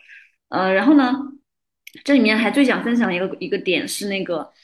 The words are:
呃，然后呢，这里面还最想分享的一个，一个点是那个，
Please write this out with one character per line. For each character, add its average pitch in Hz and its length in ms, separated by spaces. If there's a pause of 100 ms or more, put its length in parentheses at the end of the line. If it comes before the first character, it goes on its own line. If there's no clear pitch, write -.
(500)
呃， 190 240
然 190 120
后 302 100
呢， 262 180 (880)
这 285 100
里 277 60
面 220 180
还 220 140
最 277 140
想 196 180
分 233 140
享 226 100
的 180 80
一 175 40
个， 185 200
一 180 80
个 196 100
点 175 300
是 202 220
那 196 120
个， 170 300 (120)